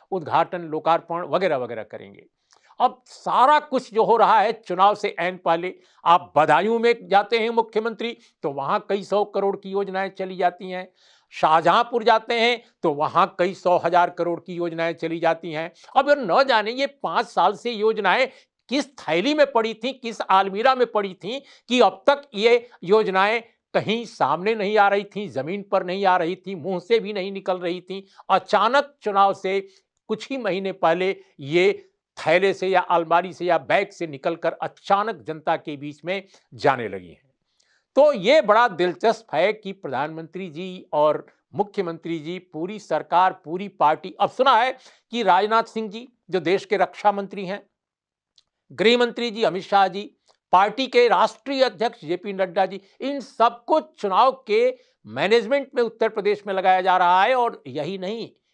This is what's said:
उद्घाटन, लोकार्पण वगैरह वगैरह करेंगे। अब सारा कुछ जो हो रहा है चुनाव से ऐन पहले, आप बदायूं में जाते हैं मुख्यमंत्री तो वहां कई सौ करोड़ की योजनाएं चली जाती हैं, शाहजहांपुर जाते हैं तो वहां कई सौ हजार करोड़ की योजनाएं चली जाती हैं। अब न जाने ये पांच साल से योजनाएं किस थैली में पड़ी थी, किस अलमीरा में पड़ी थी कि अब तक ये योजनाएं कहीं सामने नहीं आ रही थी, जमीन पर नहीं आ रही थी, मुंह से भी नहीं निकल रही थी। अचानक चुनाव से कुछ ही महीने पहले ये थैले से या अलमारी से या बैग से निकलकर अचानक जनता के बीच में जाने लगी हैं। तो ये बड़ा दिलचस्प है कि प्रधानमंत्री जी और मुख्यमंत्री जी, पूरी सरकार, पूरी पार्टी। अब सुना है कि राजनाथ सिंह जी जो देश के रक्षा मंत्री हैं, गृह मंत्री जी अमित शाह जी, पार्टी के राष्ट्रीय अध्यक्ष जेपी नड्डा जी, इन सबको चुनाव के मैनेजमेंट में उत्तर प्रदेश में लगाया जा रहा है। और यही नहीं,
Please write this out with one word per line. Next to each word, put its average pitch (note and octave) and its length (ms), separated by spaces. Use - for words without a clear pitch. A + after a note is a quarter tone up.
उद्घाटन, E3 500
लोकार्पण E3 640
वगैरह D#3 320
वगैरह A#2+ 260
करेंगे। G2+ 420
अब B3 240
सारा B3+ 540
कुछ C4 340
जो G#3+ 100
हो G#3 140
रहा G#3 220
है A3 140
चुनाव G3 420
से - 240
ऐन F3+ 180
पहले, F3 420
आप F3 300
बदायूं D#3+ 440
में A3+ 280
जाते G3+ 320
हैं A3+ 100
मुख्यमंत्री A3+ 680
तो D#3 80
वहां C#3 280
कई G3 240
सौ G3+ 220
करोड़ G3 320
की G3 140
योजनाएं F#3+ 380
चली F#3+ 260
जाती F3+ 360
हैं, F#3 200
शाहजहांपुर F#3 760
जाते A3 360
हैं A#3 240
तो D#3+ 100
वहां D3+ 340
कई F3+ 140
सौ F3+ 240
हजार E3+ 320
करोड़ E3+ 300
की F3 160
योजनाएं E3 380
चली E3 260
जाती E3 320
हैं। D#3+ 220
अब C4+ 120
न B3+ 340
जाने A3+ 280
ये C4 160
पांच G3+ 380
साल F#3+ 280
से A#3+ 180
योजनाएं G#3+ 580
किस - 280
थैली F3+ 360
में D4+ 180
पड़ी A3 220
थी, A3+ 200
किस A#3 280
अलमीरा G3 540
में A#3+ 160
पड़ी G3+ 220
थी B3+ 300
कि B3 120
अब F#3+ 300
तक C#4+ 120
ये A#3 340
योजनाएं G3+ 600
कहीं G#3 320
सामने E3+ 500
नहीं G#3+ 220
आ G3+ 120
रही G3+ 140
थी, G3+ 240
जमीन D3+ 360
पर F#3+ 200
नहीं F#3 220
आ F#3 120
रही F3+ 180
थी, F#3+ 200
मुंह F3 240
से A3+ 200
भी G3+ 140
नहीं G3 180
निकल F#3+ 260
रही F3+ 240
थी। F#3+ 260
अचानक G#3+ 720
चुनाव G3 320
से G3 340
कुछ G#3+ 220
ही C4+ 80
महीने G3 340
पहले F#3 520
ये E3+ 520
थैले F#3 360
से F#3+ 140
या F#3 120
अलमारी E3+ 540
से F3 120
या E3+ 120
बैग E3 320
से F3 180
निकलकर E3 460
अचानक G3+ 600
जनता D#3 420
के D3 200
बीच D3 280
में F#3 220
जाने B2 340
लगी F#2+ 220
हैं। - 200
तो D4 180
ये A#3+ 280
बड़ा A3 260
दिलचस्प F3+ 680
है F#3 180
कि G3+ 180
प्रधानमंत्री D#3+ 800
जी F#3 440
और D3 340
मुख्यमंत्री E3+ 640
जी, E3+ 200
पूरी F3+ 400
सरकार, E3+ 680
पूरी F#3 220
पार्टी। D#3+ 520
अब G3+ 100
सुना C4 260
है A3+ 220
कि A#3 120
राजनाथ G#3 400
सिंह A3 260
जी A3+ 200
जो F3+ 100
देश F3 260
के G3+ 120
रक्षा F#3 340
मंत्री G3+ 340
हैं, F#3 240
गृह G#3 260
मंत्री A#3+ 340
जी A3 120
अमित F3 200
शाह G3 240
जी, G3 280
पार्टी G#3+ 360
के A#3+ 200
राष्ट्रीय A3 560
अध्यक्ष G#3+ 420
जेपी F3+ 280
नड्डा F#3+ 320
जी, F#3+ 160
इन C#4 180
सबको A#3+ 600
चुनाव B3 680
के A#3+ 300
मैनेजमेंट G#3 720
में A#3+ 80
उत्तर A3 260
प्रदेश G#3 380
में G3 60
लगाया F#3 280
जा F#3 160
रहा F#3 260
है। B3 120
और A#3+ 320
यही D3+ 300
नहीं, F#3+ 320